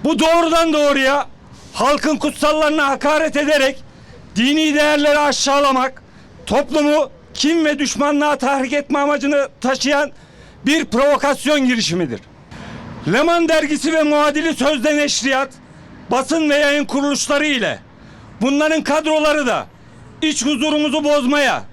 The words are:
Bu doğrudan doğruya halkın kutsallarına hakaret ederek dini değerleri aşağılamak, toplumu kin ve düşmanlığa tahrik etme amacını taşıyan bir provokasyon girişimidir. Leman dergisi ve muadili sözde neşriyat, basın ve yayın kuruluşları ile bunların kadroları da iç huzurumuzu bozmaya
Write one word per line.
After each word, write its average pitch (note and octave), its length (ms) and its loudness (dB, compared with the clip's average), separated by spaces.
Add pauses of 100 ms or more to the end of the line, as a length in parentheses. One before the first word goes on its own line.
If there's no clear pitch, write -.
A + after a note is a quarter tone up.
Bu D#4 140 0
doğrudan E4 540 2
doğruya C#4 540 2 (460)
halkın C#4+ 440 0
kutsallarına D4+ 720 0
hakaret D4 480 0
ederek C#4+ 480 0 (540)
dini D4 360 2
değerleri D4 440 2
aşağılamak, C#4 840 0 (440)
toplumu D4 640 0 (240)
kin D#4+ 300 0
ve D4 140 0
düşmanlığa D4 600 0
tahrik C4 340 -2
etme C#4+ 260 -2
amacını C#4+ 500 0 (120)
taşıyan C#4 500 0 (560)
bir D4+ 180 2
provokasyon C#4 760 2
girişimidir. F3+ 600 -2 (920)
Leman E4 360 2
dergisi D4+ 440 0
ve D#4+ 100 2
muadili D4 520 0
sözde D4 420 0
neşriyat, C4+ 540 -2 (600)
basın D4 400 0
ve C#4+ 60 2
yayın D4 280 2
kuruluşları C#4+ 640 -2
ile G3 320 -2 (600)
bunların D4 420 0
kadroları D4+ 640 0
da E3 200 -2 (560)
iç D#4 220 -2
huzurumuzu D4+ 600 0
bozmaya C#4 580 0 (100)